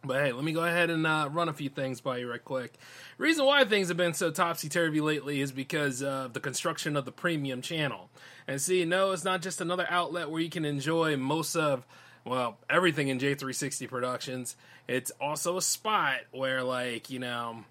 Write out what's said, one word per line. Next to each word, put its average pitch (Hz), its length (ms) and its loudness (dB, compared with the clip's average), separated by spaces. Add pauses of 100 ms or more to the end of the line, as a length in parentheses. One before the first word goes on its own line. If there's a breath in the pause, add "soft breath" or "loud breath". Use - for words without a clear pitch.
But 135 220 2
hey, 131 80 2
let 127 100 -6
me 160 80 0
go 165 140 0
ahead 170 240 4
and, 160 160 2
uh, 156 260 2
run 170 160 0
a 151 60 -4
few 143 160 -6
things 131 320 -4
by 127 160 -2
you 123 120 -6
right 117 140 -8
quick. 127 300 -6 (460 loud breath)
Reason 294 260 2
why 277 180 8
things 202 260 4
have 175 60 0
been 170 200 2
so 165 160 0
topsy-turvy 165 680 0
lately 147 400 0
is 139 120 0
because 135 500 -2
of 135 320 -4
the 127 80 -4
construction 147 560 -2
of 135 80 -2
the 160 60 -10
premium 143 500 -2
channel. 131 480 -4 (380 loud breath)
And 139 120 -4
see, 180 240 4
no, 185 280 4
it's 180 120 -2
not 185 200 0
just 185 180 -6
another 180 260 0
outlet 170 420 0
where 160 120 -2
you 165 80 0
can 165 160 -4
enjoy 151 500 2
most 147 400 0
of, 143 300 2 (400 loud breath)
well, 123 320 -2 (120)
everything 156 400 4
in 131 100 0
J 139 160 2
three 135 180 -6
sixty 131 320 -4
Productions. 127 680 -4 (320 loud breath)
It's 127 240 -2 (100)
also 151 360 -2
a 180 40 -2
spot 160 600 2 (100)
where, 131 320 0
like, 123 460 -2
you 127 100 -6
know 117 520 -6